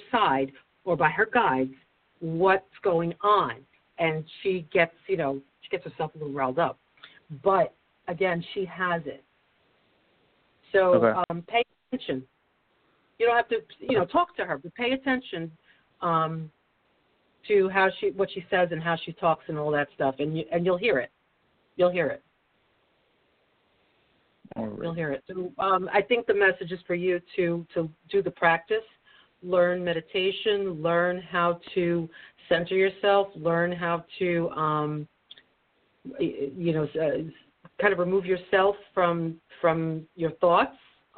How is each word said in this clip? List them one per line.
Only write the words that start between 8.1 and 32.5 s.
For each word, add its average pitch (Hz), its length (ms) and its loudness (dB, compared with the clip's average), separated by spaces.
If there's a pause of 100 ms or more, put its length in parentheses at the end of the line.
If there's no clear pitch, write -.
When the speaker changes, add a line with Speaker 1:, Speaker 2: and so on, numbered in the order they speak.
Speaker 1:
she 196 100 -4
has 170 400 -4
it. - 180 -14 (1500)
So, 185 220 6
Speaker 2:
Okay. 120 340 4
Speaker 1:
um, 170 140 -6
pay 233 200 0 (300)
attention. 135 340 -6 (920)
You 226 80 2
don't 233 100 4
have 226 120 0
to, 226 100 -2 (220)
you 247 180 0
know, 180 80 2
talk 349 300 0
to 208 80 -4
her, 170 140 -6
but 165 160 -16
pay 247 180 -2
attention, 254 580 -4 (500)
um, 160 500 -2 (1000)
to 196 200 4
how 190 200 2 (120)
she, 202 100 0
what 190 220 -2
she 175 180 -10
says 180 220 2
and 160 100 -4
how 170 220 -2
she 170 80 -10
talks 165 360 0
and 160 80 -6
all 151 140 -2
that 147 240 0
stuff, 139 240 -2
and 156 180 -2
you, 160 140 -4
and 170 160 0
you'll 185 100 2
hear 190 220 0
it. 120 120 -4 (680)
You'll 180 160 4
hear 170 160 0
it. - 140 -8 (2250)
Speaker 2:
All 226 100 -6
right. 208 160 -8
Speaker 1:
You'll 165 120 -6
hear 160 180 -4
it. - 160 -6
So, 185 300 -8
um, 190 340 0
I 202 100 4
think 233 240 0
the - 80 2
message 190 380 2
is 185 140 -10
for 175 80 -2
you 175 260 0 (160)
to, 170 380 0
to 165 140 -2 (220)
do 196 120 2
the - 80 -4
practice, 175 520 0 (600)
learn 180 420 2
meditation, 185 960 -2
learn 175 380 2
how 175 400 -2 (140)
to 170 340 0 (400)
center 175 260 0